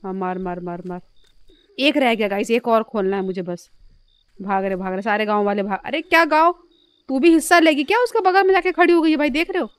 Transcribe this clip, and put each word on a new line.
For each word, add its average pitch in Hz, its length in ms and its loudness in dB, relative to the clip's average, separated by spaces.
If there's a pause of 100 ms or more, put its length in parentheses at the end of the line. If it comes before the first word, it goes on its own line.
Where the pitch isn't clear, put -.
हाँ, 190 80 -10
मार, 185 260 -6
मार, 180 220 -8
मार, 175 260 -10
मार। 180 140 -12 (760)
एक 285 180 2
रह 247 180 2
गया 208 140 -2
गाइस, 196 220 -4
एक 240 180 0
और 226 140 2
खोलना 196 340 -4
है 190 60 -4
मुझे 185 200 -6
बस। 175 280 -10 (680)
भाग 190 260 -4
रहे, 190 120 -4
भाग 185 160 -6
रहे, 190 100 -6
सारे 214 240 -2
गांव 208 180 0
वाले 202 180 -2
भाग। 196 220 -4
अरे 311 160 -6
क्या 330 240 2
गांव, 311 280 2 (560)
तू 262 100 -2
भी 330 140 6
हिस्सा 330 260 4
लेगी 311 260 2
क्या? 392 140 0
उसके 480 220 0
बगल 370 240 2
में 370 100 4
जाके 370 180 0
खड़ी 339 200 4
हो 339 100 4
गई 320 80 2
है 311 60 2
भाई, 294 140 0
देख 320 200 -2
रहे 359 120 -4
हो? 214 60 -6 (100)